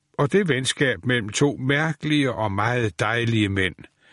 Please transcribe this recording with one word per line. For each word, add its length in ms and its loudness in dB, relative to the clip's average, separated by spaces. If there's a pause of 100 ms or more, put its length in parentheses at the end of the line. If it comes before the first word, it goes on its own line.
(180)
og 140 0
det 180 2
venskab 560 0
mellem 240 0
to 300 0
mærkelige 720 0
og 200 -2
meget 480 0
dejlige 500 2
mænd 260 0 (380)